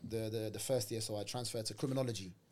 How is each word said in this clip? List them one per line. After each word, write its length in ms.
the, 220
the, 220
the 80
first 320
year, 80
so 160
I 80
transferred 420
to 80
criminology. 580